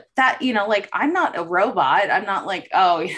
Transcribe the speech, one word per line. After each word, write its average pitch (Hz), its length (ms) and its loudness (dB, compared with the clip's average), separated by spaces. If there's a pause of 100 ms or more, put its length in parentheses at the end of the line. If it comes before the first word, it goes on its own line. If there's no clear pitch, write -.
(160)
that, 262 240 2
you 247 140 -2
know, 202 120 0
like, 208 280 0
I'm 269 180 0
not 349 260 -2
a 170 40 -4
robot. 180 680 0
I'm 185 140 0
not 196 220 -4
like, 185 260 -8
"Oh, 175 340 2 (120)